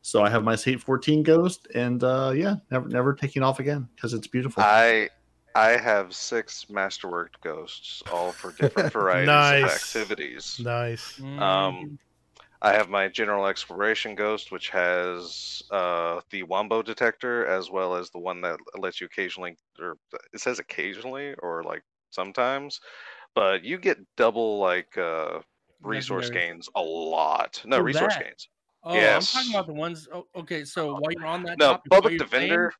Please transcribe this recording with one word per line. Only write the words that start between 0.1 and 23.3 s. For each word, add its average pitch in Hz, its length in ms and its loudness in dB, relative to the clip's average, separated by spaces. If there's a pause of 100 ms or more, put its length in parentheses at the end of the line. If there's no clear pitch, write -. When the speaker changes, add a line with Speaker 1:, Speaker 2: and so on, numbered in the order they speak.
Speaker 1:
I 104 60 6
have 113 140 4
my 113 120 2
State 127 260 0
fourteen 151 420 2
ghost, 165 520 4
and, 123 280 0
uh, 131 300 2
yeah, 190 220 0 (140)
never, 127 180 -2
never 123 260 2
taking 139 300 -2
off 135 160 2
again 139 300 -4 (100)
'cause 117 140 -4
it's 113 140 -6
beautiful. 127 360 0
Speaker 2:
I, 110 460 6 (440)
I 110 180 6
have 101 440 2
six - 540 -6
masterworked 92 760 -6
ghosts, - 580 -12 (120)
all 87 180 -2
for 90 220 -14
different - 400 0
Speaker 3:
<laughs> - 0 -
Speaker 2:
varieties 92 340 4
Speaker 4:
Nice. 143 360 6 (320)
Speaker 2:
of 110 80 0
activities. 78 600 -8
Speaker 4:
Nice. 120 560 -6
Speaker 2:
Um, 135 60 -14 (100)
Speaker 5:
Mm-hmm. 95 600 -2 (680)
Speaker 2:
I 101 100 6
have 104 160 2
my 98 180 0
general 101 400 0
exploration 101 680 -2
ghost, 104 380 -4
which - 180 -8
has, 90 1000 -2
uh, 87 580 -2
the 95 140 -10
Wombo 104 400 -4
detector, 120 640 -2
as 92 240 -2
well 92 240 -2
as 90 160 -8
the 87 80 -14
one 87 220 -6
that 85 180 -6 (180)
lets 95 240 -8
you 92 60 -12
occasionally, 90 500 -8 (220)
or 82 180 -10 (340)
it 107 100 -16
says 123 180 -4
occasionally, 127 800 -10
or, 82 240 -8
like, 80 180 -10 (300)
sometimes, 131 680 -4 (540)